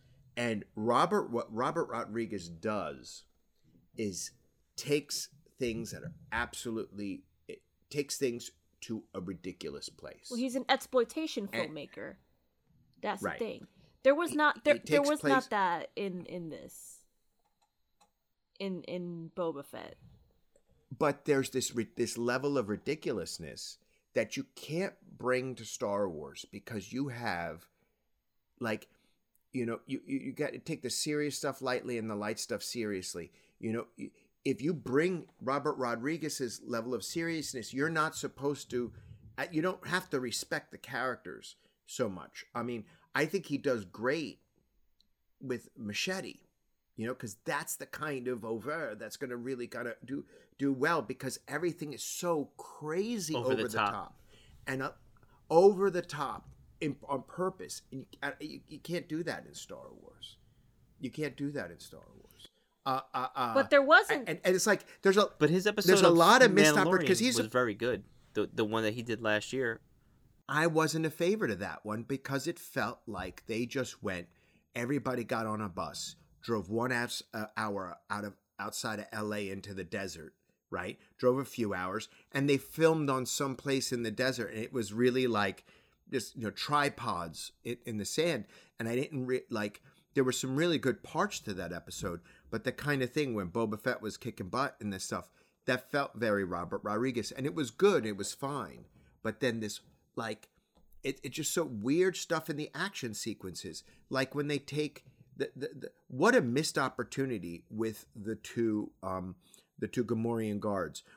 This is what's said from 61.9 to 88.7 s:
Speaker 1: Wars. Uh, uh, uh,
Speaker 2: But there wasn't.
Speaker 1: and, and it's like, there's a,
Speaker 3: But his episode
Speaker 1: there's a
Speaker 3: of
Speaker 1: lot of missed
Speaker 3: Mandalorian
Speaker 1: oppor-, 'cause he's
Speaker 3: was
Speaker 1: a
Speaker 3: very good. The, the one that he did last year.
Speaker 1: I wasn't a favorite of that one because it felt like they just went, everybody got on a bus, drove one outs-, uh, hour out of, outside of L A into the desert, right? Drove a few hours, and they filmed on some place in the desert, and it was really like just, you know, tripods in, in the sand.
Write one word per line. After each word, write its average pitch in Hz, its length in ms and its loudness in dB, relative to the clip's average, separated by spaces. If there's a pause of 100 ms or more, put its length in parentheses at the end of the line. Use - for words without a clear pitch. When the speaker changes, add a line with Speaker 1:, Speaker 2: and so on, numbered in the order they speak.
Speaker 1:
Wars. - 320 -20 (380)
Uh, 131 160 0 (120)
uh, 131 220 -2
uh, 120 180 2
Speaker 2:
But 269 160 4
there 285 120 8
wasn't. 302 480 6
Speaker 1:
and, 165 140 -2
and 185 120 6
it's 185 100 2
like, 202 200 4 (160)
there's 190 160 6
a, 202 100 8 (100)
Speaker 3:
But 151 120 6
his 185 180 4
episode 208 200 2
Speaker 1:
there's 185 140 10
a 180 60 10
Speaker 3:
of 170 80 10
Speaker 1:
lot 190 260 12
of 233 120 12
missed 156 200 10
Speaker 3:
Mandalorian 185 120 6
Speaker 1:
oppor-, 175 220 4
'cause 120 120 6
he's 120 180 4
Speaker 3:
was 113 100 2
Speaker 1:
a - 20 -12
Speaker 3:
very 123 260 2
good. 110 280 0 (300)
The, 104 180 2
the 113 140 0
one 110 180 2
that 107 100 2
he 120 100 -6
did 117 180 -2
last 107 300 2
year. 123 300 -2 (680)
Speaker 1:
I 151 180 4
wasn't 160 380 2
a 151 60 0
favorite 175 400 2
of 92 80 -2
that 90 260 -6
one 107 180 -4
because 139 420 -4
it 170 140 -4
felt 120 480 -4
like 92 400 -8
they 113 180 0
just 120 380 -4
went, 90 240 -4 (480)
everybody 123 480 -2
got 117 220 -2
on 107 160 -2
a 104 80 -4
bus, 82 460 -8 (260)
drove 104 280 -2
one 117 220 0
outs-, 120 320 -2 (100)
uh, 107 120 -4 (100)
hour 98 420 -4 (120)
out 104 160 -4
of, 101 80 -8 (260)
outside 107 400 -4
of 104 120 -8
L 107 220 -2
A 104 160 -2
into 98 240 -8
the 95 100 -6
desert, 85 500 -8 (380)
right? 92 280 -6 (180)
Drove 123 200 4
a 135 80 -2
few 107 280 -2
hours, 92 360 -2 (220)
and 139 180 2
they 139 80 8
filmed 160 520 4
on 131 160 2
some 135 300 -2
place 135 360 0
in 120 120 0
the 110 80 -2
desert, 120 360 0
and 107 120 -6
it 117 140 -6
was 107 180 -2
really 123 360 4
like 104 360 2 (480)
just, 131 240 -4
you 117 80 -6
know, 104 80 -2
tripods 117 1040 -2 (100)
in, 120 220 -6
in 113 120 -6
the 101 80 -4
sand. 151 400 0 (320)